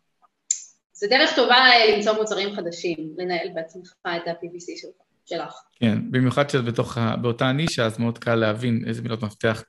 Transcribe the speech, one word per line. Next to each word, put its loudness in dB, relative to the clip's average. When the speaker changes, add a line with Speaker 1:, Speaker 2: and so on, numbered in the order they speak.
Speaker 1:
זה -6
דרך 2
טובה, 4
אה, 8
למצוא 2
מוצרים -2
חדשים, -6
לנהל -4
בעצמך -12
את -4
ה-P -6
P -12
C -14
שלך, -18
שלך. -10
Speaker 2:
כן, 0
במיוחד 2
שאת 0
בתוך -4
ה-, 0
באותה 0
נישה, 0
אז -2
מאוד -2
קל 0
להבין 0
איזה -6
מילות -6
מפתח -2